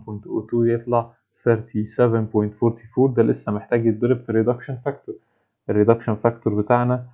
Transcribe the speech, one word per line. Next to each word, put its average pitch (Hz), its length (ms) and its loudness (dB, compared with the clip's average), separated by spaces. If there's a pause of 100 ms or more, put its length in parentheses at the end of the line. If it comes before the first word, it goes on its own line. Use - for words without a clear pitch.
point 107 180 -12
oh 110 260 -6
two 117 160 0
يطلع 117 480 -2 (300)
thirty 113 400 0 (120)
seven 113 280 2 (100)
point 104 180 0
forty 117 300 -2
four. 131 280 0
ده 117 120 2
لسه 123 300 0
محتاج 113 340 -2
يتضرب 117 340 0
في 117 120 -8 (120)
reduction 123 440 -4
factor. 135 240 -10 (580)
ال 104 160 4
reduction 113 400 0
factor 117 220 -2
بتاعنا 123 640 0